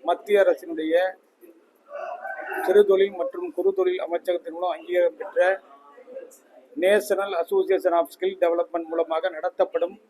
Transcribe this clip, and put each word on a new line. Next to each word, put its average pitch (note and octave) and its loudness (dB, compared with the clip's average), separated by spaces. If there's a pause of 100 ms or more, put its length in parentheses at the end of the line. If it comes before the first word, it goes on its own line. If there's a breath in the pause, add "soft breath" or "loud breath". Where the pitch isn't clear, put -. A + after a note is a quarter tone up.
மத்திய G3 2
அரசினுடைய E3 0 (1700)
சிறுதொழில் G3 6
மற்றும் F3+ -6
குறுதொழில் F#3 0
அமைச்சகத்தின் E3+ -4
மூலம் F3 -4
அங்கீகாரம் E3+ 0
பெற்ற - -4 (1500)
National G3+ 2 (120)
Association F#3 2
of E3+ 0 (120)
Skill F#3+ -4 (100)
Development E3+ -2
மூலமாக E3 -2
நடத்தப்படும் F3 -2 (120)